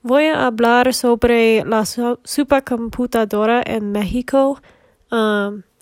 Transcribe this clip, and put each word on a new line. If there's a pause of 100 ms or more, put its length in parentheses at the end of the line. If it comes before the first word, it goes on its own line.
Voy
a
hablar
sobre
la
su-,
supercomputadora
en
México, (500)
um, (180)